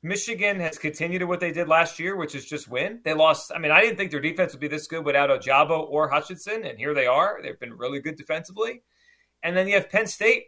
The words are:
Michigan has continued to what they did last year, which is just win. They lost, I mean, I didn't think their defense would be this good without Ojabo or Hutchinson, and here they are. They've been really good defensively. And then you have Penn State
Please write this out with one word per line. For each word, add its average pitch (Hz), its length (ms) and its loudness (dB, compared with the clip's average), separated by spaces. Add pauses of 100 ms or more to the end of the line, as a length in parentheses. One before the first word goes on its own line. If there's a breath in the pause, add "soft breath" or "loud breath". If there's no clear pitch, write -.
Michigan 202 560 -2
has 160 200 -4
continued 170 420 -4
to 180 60 -2
what 175 120 -2
they 175 140 -2
did 165 160 -2
last 160 320 2
year, 190 160 -4
which 156 180 -6
is 131 100 -10
just 147 240 -8
win. 175 360 -4
They 156 100 0
lost, 156 400 4
I 165 60 -6
mean, 151 100 0
I 160 100 8
didn't 226 160 2
think 190 140 -4
their 143 100 -4
defense 165 320 0
would 127 80 -12
be 147 80 -4
this 151 200 -6
good 160 160 -6
without 143 260 4
Ojabo 147 580 2
or 147 200 2
Hutchinson, 185 560 -2
and 120 120 -10
here 135 160 -4
they 135 140 2
are. 156 340 4
They've 127 180 -10
been 117 180 -12
really 135 240 -6
good 156 160 -8
defensively. 202 680 -6 (600)
And 175 120 0
then 190 120 2
you 202 60 4
have 190 160 4
Penn - 180 2
State - 400 2